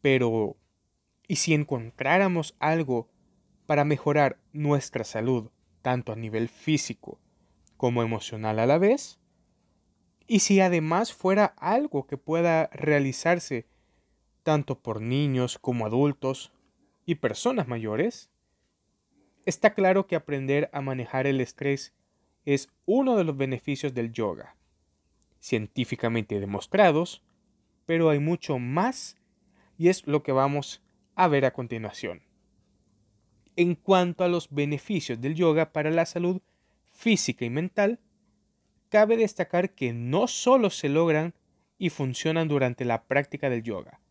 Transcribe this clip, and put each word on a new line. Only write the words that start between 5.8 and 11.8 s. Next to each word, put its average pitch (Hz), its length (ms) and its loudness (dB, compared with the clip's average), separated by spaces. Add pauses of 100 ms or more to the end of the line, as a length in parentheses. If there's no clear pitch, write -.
tanto 123 300 -2
a 107 60 -8
nivel 113 320 -4
físico - 720 -4 (560)
como 120 260 0
emocional 110 560 -4
a 113 60 2
la 139 120 4
vez? 208 440 0 (1040)
¿Y 220 120 4
si 196 220 4
además 175 520 0
fuera 196 320 2 (120)
algo 214 500 -2